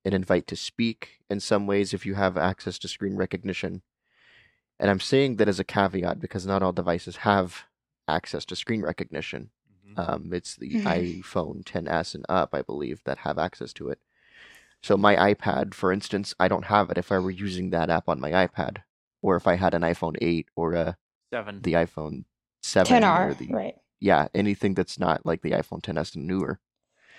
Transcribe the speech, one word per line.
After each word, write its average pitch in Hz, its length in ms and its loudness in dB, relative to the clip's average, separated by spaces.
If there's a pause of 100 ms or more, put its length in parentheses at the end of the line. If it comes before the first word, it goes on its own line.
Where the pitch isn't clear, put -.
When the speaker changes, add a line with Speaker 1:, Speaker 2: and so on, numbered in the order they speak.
Speaker 1:
an 98 100 0
invite 92 340 2
to 101 80 -8
speak - 640 -6 (100)
in 101 100 -2
some 101 280 0
ways 101 260 2
if 98 120 -4
you 98 100 -4
have 95 220 0
access 90 420 -2
to - 80 -12
screen 98 280 -6
recognition. 95 640 -6 (1000)
And 98 100 4
I'm 95 100 4
saying 135 360 2
that 104 120 4
as 95 120 2
a 98 40 0
caveat 95 560 0
because - 260 -8
not 98 180 0
all 92 100 2
devices 87 440 -2
have 98 480 0 (420)
access 78 380 -2
to 90 100 -10
screen 113 260 -4
recognition. 78 680 -8 (360)
Speaker 2:
Mm-hmm. 101 140 -12
Speaker 1:
Um, 85 340 -4
it's - 220 -6
the - 200 -8
Speaker 3:
Mm-hmm. 208 120 0
Speaker 1:
iPhone 87 800 -4
ten 82 240 -6
S 82 260 -2
and - 140 -14
up, 82 240 2
I 69 80 -2
believe, 69 420 -6
that 67 160 -4
have 76 180 -4
access 82 360 -4
to 76 160 -10
it. 69 100 -8 (800)
So - 140 2
my 101 220 6 (160)
iPad, 90 400 -2
for 92 180 0
instance, 101 480 -2
I 92 80 6
don't 87 180 0
have 104 240 4
it - 80 -2
if 90 140 -2
I 95 80 4
were 92 120 -2
using 92 400 -4
that 85 180 2
app 82 180 2
on 76 140 0
my 73 100 -4
iPad, 90 460 0 (440)
or 98 140 4
if 87 100 0
I 90 100 4
had 90 180 2
an 85 80 0
iPhone 85 400 -2
eight 85 340 0
or 82 180 0
a 85 240 -2 (360)
Speaker 2:
Seven. 101 280 -8
Speaker 1:
the 82 120 -2
iPhone 78 500 -2 (400)
seven - 240 4
Speaker 3:
Ten 233 160 8
R, 185 280 4
Speaker 1:
or - 20 -2
the - 140 -12
Speaker 3:
right. - 280 -6 (240)
Speaker 1:
yeah, 82 340 4
anything 101 400 0
that's 90 240 -2
not, 87 280 0
like, 82 160 0
the 82 100 -2
iPhone - 300 -2
ten - 160 -6
S - 180 -4
and 76 100 -10
newer. 92 360 -2 (580)